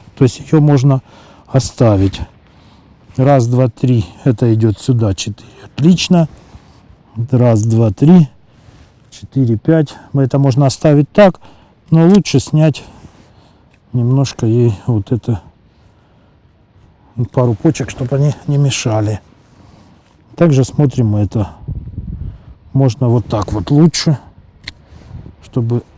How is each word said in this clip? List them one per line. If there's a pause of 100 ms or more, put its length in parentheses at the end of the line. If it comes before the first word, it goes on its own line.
(180)
То
есть
её
можно (460)
оставить. (960)
Раз,
два,
три. (200)
Это
идёт
сюда.
Четыре. (160)
Отлично. (1000)
Раз,
два,
три. (800)
Четыре,
пять. (180)
Это
можно
оставить
так. (500)
Но
лучше
снять (1120)
немножко
ей (120)
вот
это, (1900)
пару
почек,
чтобы
они (120)
не
мешали. (1160)
Также
смотрим
это. (1200)
Можно
вот
так
вот
лучше, (1200)
чтобы (160)